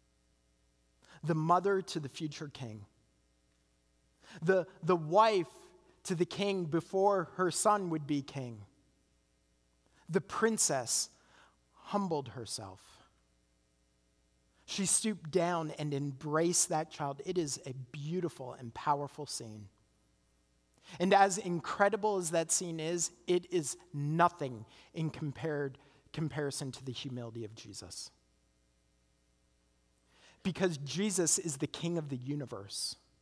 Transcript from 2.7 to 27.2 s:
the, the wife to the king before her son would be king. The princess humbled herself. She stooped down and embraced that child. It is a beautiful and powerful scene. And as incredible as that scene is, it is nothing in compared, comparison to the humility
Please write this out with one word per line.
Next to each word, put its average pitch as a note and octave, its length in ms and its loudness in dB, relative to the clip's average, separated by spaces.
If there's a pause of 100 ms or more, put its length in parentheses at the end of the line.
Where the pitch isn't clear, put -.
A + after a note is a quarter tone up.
the, F3+ 260 4 (160)
the F3 140 4
wife F#3 500 6 (580)
to F#3 100 0
the E3+ 120 2
king G3 400 0
before F#3 720 2
her F3+ 140 2
son G3+ 400 2
would D#3 160 -2
be C#3+ 160 0
king. B2 380 -10 (1500)
The E3 120 2
princess - 880 0 (640)
humbled D#3+ 540 -2
herself. G#2 520 -10 (1900)
She G3 200 -2
stooped G3 440 0
down E3+ 480 2
and D3+ 140 -2
embraced D3 760 2
that D#3+ 200 0
child. C#3+ 360 -6
It F3+ 120 -2
is C#3 280 -2
a C3 80 -6 (180)
beautiful D3+ 680 -4
and A#2+ 140 -10
powerful C#3+ 540 -2
scene. A2 420 -10 (1300)
And F#3+ 140 4
as G3 260 8
incredible G3+ 760 2
as F3 140 -2
that E3 220 2
scene E3 280 -2
is, E3 300 -2 (160)
it F3 240 2
is D#3+ 260 0 (160)
nothing C#3+ 720 2 (300)
in D#3+ 160 -2
compared, C#3+ 680 -4 (360)
comparison C#3 600 -4
to B2+ 120 -14
the C3+ 80 -6
humility A#2 520 -8